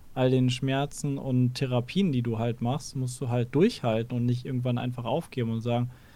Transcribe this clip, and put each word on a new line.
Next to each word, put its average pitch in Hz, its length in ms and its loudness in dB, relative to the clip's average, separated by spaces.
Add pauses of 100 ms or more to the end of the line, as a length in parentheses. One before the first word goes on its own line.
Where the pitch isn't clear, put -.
(160)
all 131 160 4
den 127 180 6
Schmerzen 139 680 -2
und 127 360 2
Therapien, 131 580 0
die 123 100 2
du 117 180 -2
halt 117 220 -2
machst, 127 360 -2
musst 123 240 -4
du 127 80 -2
halt 123 260 0
durchhalten 123 640 2
und 120 80 0
nicht 123 200 0
irgendwann 127 320 -2
einfach 123 280 -4
aufgeben 120 460 -2
und 113 100 -2
sagen, 120 300 0 (240)